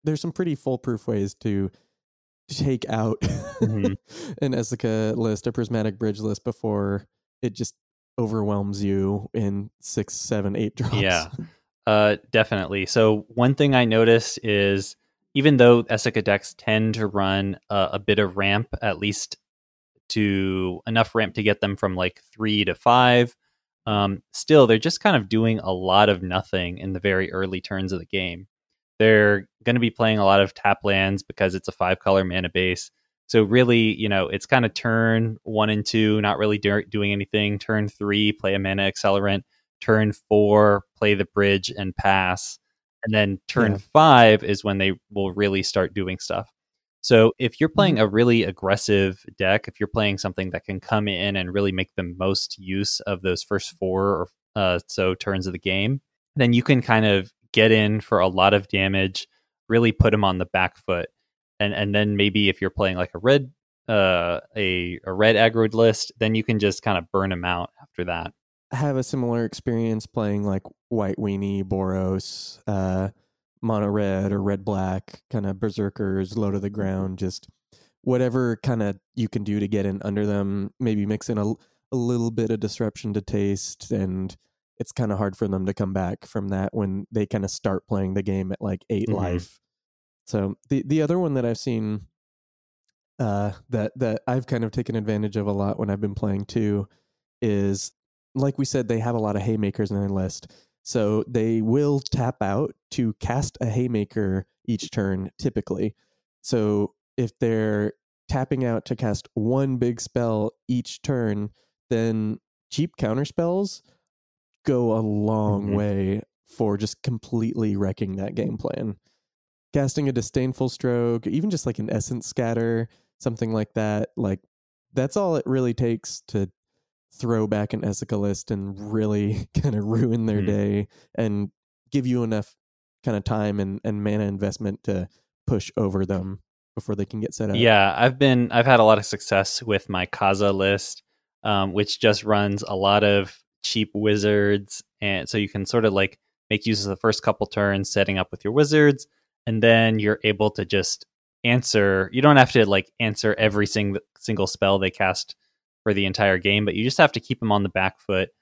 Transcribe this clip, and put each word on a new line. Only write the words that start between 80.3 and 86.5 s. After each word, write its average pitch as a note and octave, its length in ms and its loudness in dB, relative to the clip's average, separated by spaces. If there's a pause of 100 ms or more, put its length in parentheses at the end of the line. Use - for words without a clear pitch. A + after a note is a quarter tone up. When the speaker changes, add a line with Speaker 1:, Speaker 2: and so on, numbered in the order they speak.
Speaker 1:
maybe G#2+ 260 -2
mix G#2+ 240 -6
in G#2+ 80 -2
a G#2 40 -2
l-, G#2+ 180 -4 (320)
a C3 40 -4
little A#2+ 360 -2
bit A2 180 -2
of G#2+ 100 -2
Disruption G#2+ 540 -6
to G#2 80 -2
taste, - 720 -4
and F#2+ 440 -4 (420)
it's - 140 -10
kinda G#2+ 240 -2
hard G2 200 -2
for G#2 120 -2
them F#2+ 180 -2
to G2 80 -4
come F#2+ 200 -4
back F#2+ 320 -4
from G2 220 -8
that G2 260 -4